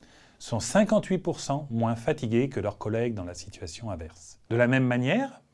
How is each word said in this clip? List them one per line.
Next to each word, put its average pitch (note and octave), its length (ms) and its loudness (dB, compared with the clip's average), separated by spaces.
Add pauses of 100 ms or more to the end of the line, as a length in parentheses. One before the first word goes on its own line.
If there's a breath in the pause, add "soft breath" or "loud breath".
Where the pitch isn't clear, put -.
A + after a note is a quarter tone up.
(380 soft breath)
sont - 220 -4
cinquante-huit G3 580 2
pour E3+ 220 -4
cent C#3+ 300 -4
moins A2+ 260 0
fatigués B2+ 540 0
que G#2+ 100 -4
leurs G2 160 -2
collègues A2+ 380 -2
dans F#2+ 100 -6
la F2 100 -10
situation - 560 -12
inverse. - 500 -14 (100)
De A#2 60 2
la A#2+ 100 6
même C3 180 4
manière, C3 560 0 (140)